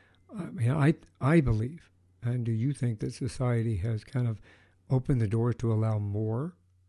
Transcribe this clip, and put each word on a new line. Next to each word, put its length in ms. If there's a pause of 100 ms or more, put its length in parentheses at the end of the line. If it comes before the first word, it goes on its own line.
(380)
I 60
mean, 260
I, 240 (260)
I 200
believe, 500 (320)
and 220
do 80
you 200
think 280
that 120
society 680
has 260
kind 240
of 120 (480)
opened 320
the 60
door 280
to 180
allow 260
more 560 (340)